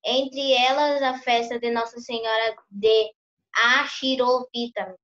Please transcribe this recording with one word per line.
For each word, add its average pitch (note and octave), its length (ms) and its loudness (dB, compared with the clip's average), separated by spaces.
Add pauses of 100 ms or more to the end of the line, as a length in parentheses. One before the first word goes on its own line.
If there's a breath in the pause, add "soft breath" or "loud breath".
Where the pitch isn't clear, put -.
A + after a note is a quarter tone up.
Entre C4+ 480 -2
elas, C#4 480 2
a C4 180 -2
festa A#3 400 0
de A#3 120 -4
Nossa A#3 280 -4
Senhora A3+ 560 -2 (140)
de G#3+ 440 2 (420)
Achiropita. B3 1500 0